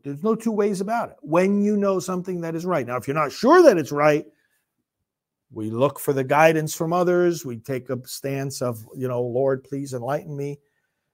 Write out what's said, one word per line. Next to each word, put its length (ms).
there's 220
no 100
two 160
ways 300
about 300
it. 100
When 420
you 140
know 240
something 400
that 160
is 100
right. 180
Now, 120
if 100
you're 80
not 160
sure 320
that 160
it's 140
right, 340
we 180
look 300
for 120
the 120
guidance 500
from 180
others. 520
We 140
take 320
a 160
stance 540
of, 240
you 100
know, 160
"Lord, 400
please 320
enlighten 420
me." 220